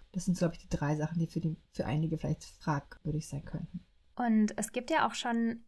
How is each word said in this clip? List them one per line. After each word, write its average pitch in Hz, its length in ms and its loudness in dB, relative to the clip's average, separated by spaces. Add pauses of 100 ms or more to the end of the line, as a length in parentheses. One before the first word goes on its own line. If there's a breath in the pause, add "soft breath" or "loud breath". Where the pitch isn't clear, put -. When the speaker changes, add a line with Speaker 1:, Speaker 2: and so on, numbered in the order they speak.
(120)
Speaker 1:
Das - 140 -4
sind, 180 120 4
glaub 170 160 2
ich, - 60 -14
die - 100 -20
drei - 260 0
Sachen, 156 240 0
die 165 80 2
für 165 140 -4
die, 160 160 0 (140)
für - 140 -2
einige 156 320 0
vielleicht 147 280 -2
fragwürdig - 800 -4
sein 143 180 -8
könnten. - 400 -8 (300)
Speaker 2:
Und 220 420 4
es 208 140 -4
gibt 247 180 -4
ja 294 180 4
auch 214 60 -6
schon 233 540 0